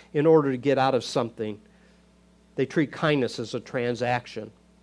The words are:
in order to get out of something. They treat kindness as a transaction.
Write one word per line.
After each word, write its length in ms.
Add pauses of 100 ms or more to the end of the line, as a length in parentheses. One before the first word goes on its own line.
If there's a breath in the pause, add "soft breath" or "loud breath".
(140 loud breath)
in 100
order 260
to 60
get 220
out 160
of 100
something. 560 (960 soft breath)
They 100
treat 260
kindness 480
as 160
a 60
transaction. 880 (320)